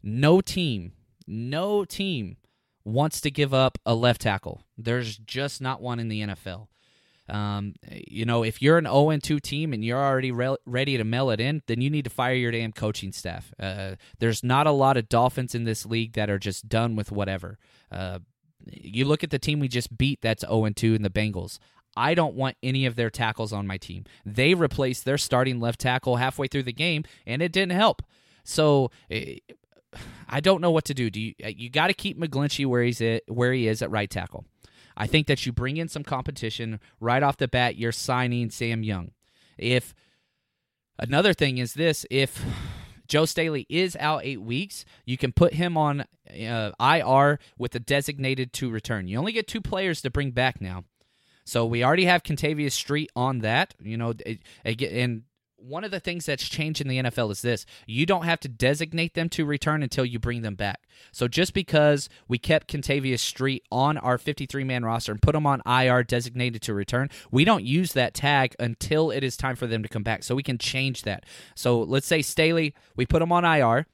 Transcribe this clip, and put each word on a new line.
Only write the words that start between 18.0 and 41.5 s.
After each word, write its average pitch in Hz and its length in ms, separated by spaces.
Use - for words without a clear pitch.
you 110 400
look 151 180
at 160 80
the 139 80
team 147 220
we 135 80
just 120 280
beat 135 260
that's 113 260
oh 110 160
and 104 120
two 113 180
in 107 80
the 98 80
Bengals. 98 480
I 139 180
don't 156 200
want 131 280
any 135 220
of 120 100
their 117 140
tackles 110 460
on 101 120
my 95 120
team. 92 260
They 127 280
replaced 135 520
their 135 120
starting 127 420
left 117 200
tackle 127 360
halfway 131 300
through 135 180
the 123 80
game, 156 320
and 127 140
it 175 120
didn't 190 200
help. 202 300
So, 143 460
eh, - 280
I 139 120
don't 180 200
know 175 100
what 160 160
to 143 80
do. 123 140
Do 101 100
you, 110 220
eh, 107 160
you 120 140
gotta 160 240
keep 196 260
McGlinchey 143 460
where 123 160
he's 120 180
at, 113 280
where 123 260
he 120 120
is 110 140
at 82 100
right 104 200
tackle. - 340
I 107 120
think 151 200
that 135 200
you 123 60
bring 131 260
in 165 100
some 147 160
competition 117 760
right 123 220
off 139 160
the 131 100
bat. 123 280
You're 117 160
signing 123 580
Sam 117 320
Young. 95 300
If, 123 380
another 151 340
thing 139 240